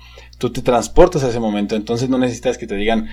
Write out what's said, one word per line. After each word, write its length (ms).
Tú 120
te 120
transportas 640
a 40
ese 120
momento, 360
entonces 320
no 100
necesitas 400
que 80
te 80
digan 380